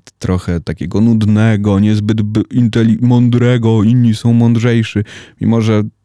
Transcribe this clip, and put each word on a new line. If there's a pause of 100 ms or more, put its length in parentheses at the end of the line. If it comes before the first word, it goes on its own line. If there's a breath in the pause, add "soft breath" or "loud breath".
(180)
trochę
takiego
nudnego,
niezbyt
by-,
inteli-,
mądrego,
inni
są
mądrzejszy. (360 loud breath)
Mimo
że (220)